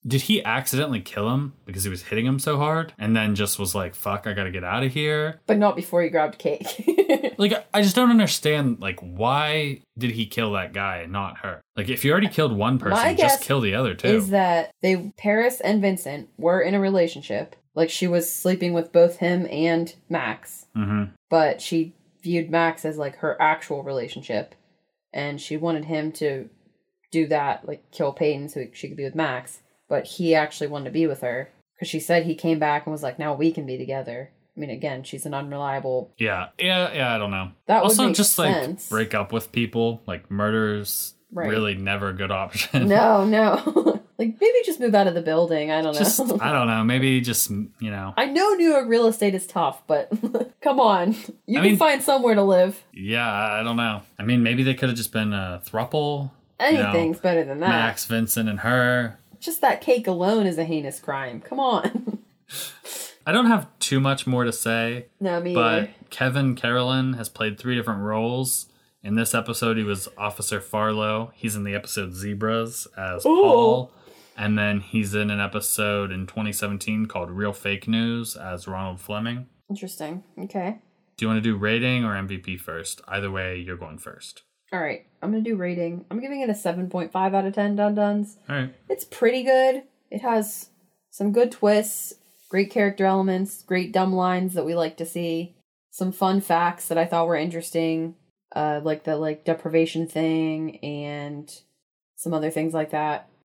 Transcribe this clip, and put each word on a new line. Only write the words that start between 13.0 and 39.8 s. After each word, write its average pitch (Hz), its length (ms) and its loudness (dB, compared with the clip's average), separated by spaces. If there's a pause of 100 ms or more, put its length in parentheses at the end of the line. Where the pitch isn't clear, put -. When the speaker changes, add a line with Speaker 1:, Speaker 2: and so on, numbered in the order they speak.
Speaker 2:
My 330 120 4
Speaker 1:
just 285 240 6
Speaker 2:
guess - 80 -6
Speaker 1:
kill 135 160 2
the 98 120 2
other 113 200 0
two. - 140 -2
Speaker 2:
is 208 200 4
that 180 420 2 (120)
they, 190 340 0
Paris 233 460 2
and 214 180 2
Vincent 180 560 -2
were 170 240 2
in 175 140 2
a 202 60 4
relationship. 165 760 0 (180)
Like, 160 140 2
she - 180 -2
was 175 240 0
sleeping 180 440 0
with 165 180 -2
both 175 280 6
him 175 300 2
and 165 440 0 (160)
Max. 127 560 -6 (100)
Speaker 1:
Mm-hmm. 104 360 -2 (180)
Speaker 2:
But 156 320 4
she 165 320 -2 (280)
viewed 170 280 -2
Max 165 340 0
as, 156 140 -6
like, 143 180 -6
her - 240 -2
actual 156 420 0
relationship. 120 720 -6 (560)
And 143 300 -8
she 151 160 -8
wanted 156 300 -2
him 156 260 -4
to 139 380 -4 (600)
do 165 180 2
that, 143 380 0
like, - 240 -12
kill 143 220 -2
Peyton 147 380 -2
so 131 240 -8
she - 140 -14
could - 100 -14
be 139 60 -6
with 131 100 -8
Max, 139 460 -4 (300)
but 143 160 -2
he 165 280 2
actually 151 340 0
wanted 143 180 -8
to 127 60 -8
be 165 140 2
with 147 140 -2
her. 123 300 -4 (280)
'Cause - 100 -8
she 156 120 -4
said 170 240 2
he 165 100 -2
came 160 240 0
back 151 280 0
and 156 60 -6
was 147 100 -8
like, 131 160 -6
"Now 147 160 -2
we 156 180 2
can 156 140 -6
be 131 100 -8
together." 131 540 -8 (260)
I - 40 -12
mean, 143 100 -8
again, 135 340 -6
she's 135 220 -12
an 143 80 -8
unreliable 139 840 -4
Speaker 1:
Yeah, 98 300 -2 (100)
yeah, 180 360 0
yeah, 127 200 0
I 113 40 0
don't 101 120 -2
know. 95 220 -6 (140)
Speaker 2:
That 220 160 4
would 202 80 4
Speaker 1:
Also, 220 160 4
Speaker 2:
make 208 100 2
Speaker 1:
just, - 220 2
like, 170 160 4
Speaker 2:
sense. 151 360 -4
Speaker 1:
break 110 240 -2
up 104 180 -2
with 113 200 -4
people. 117 540 0